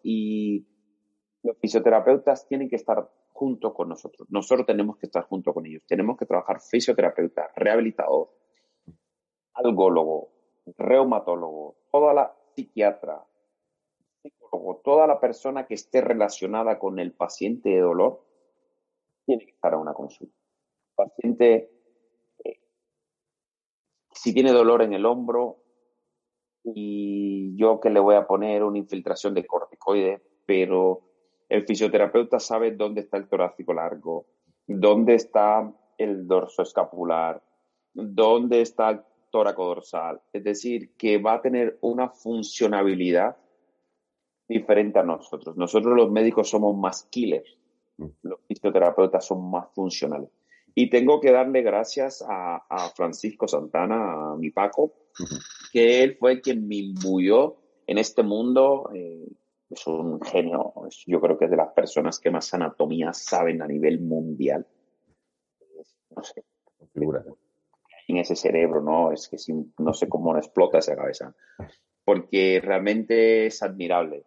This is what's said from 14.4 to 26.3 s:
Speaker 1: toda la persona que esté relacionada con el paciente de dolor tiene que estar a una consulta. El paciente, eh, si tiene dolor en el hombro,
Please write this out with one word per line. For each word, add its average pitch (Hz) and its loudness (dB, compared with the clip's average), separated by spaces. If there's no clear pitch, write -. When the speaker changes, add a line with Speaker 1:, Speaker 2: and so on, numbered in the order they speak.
Speaker 1:
toda 151 6
la 143 2
persona 135 -4
que 110 -10
esté - 0
relacionada 110 -2
con 95 -6
el 87 -6
paciente 101 -4
de 92 4
dolor 90 2
tiene 120 -2
que - -20
estar 85 -4
a 80 -4
una 76 -8
consulta. - -16
El - -20
paciente, 117 2
eh, - -12
si - -4
tiene 131 4
dolor 117 6
en 107 0
el 98 -2
hombro, 120 -2